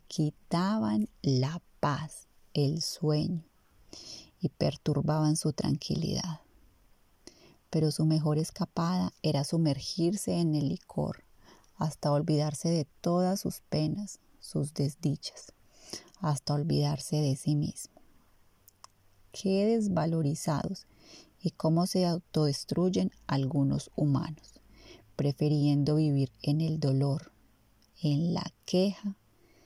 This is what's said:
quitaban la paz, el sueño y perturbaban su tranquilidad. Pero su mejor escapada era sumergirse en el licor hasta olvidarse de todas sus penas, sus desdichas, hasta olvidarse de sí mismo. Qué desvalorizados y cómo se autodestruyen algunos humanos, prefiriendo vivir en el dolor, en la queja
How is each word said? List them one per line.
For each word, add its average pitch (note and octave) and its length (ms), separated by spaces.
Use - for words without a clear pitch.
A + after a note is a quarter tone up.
quitaban G#3+ 1000
la C#3 400
paz, D3 460
el D3+ 300
sueño D3+ 600
y E3 100
perturbaban D3+ 880
su D3+ 180
tranquilidad. D#3+ 880
Pero D#3 200
su D#3 140
mejor D#3 320
escapada F3 880
era C#3+ 200
sumergirse E3 960
en D#3+ 160
el D3+ 140
licor - 560
hasta D#3 360
olvidarse D3+ 560
de E3 180
todas F3+ 400
sus - 200
penas, G3 500
sus D3 360
desdichas, - 800
hasta D3 320
olvidarse D3 640
de C#3 200
sí D3+ 200
mismo. - 460
Qué G3 340
desvalorizados E3 1200
y F3 100
cómo E3 360
se F#3 200
autodestruyen E3+ 1040
algunos C#3 680
humanos, D3+ 640
prefiriendo D3 800
vivir C#3+ 340
en D3+ 180
el D#3 200
dolor, C#3 520
en D#3+ 320
la - 180
queja G3 520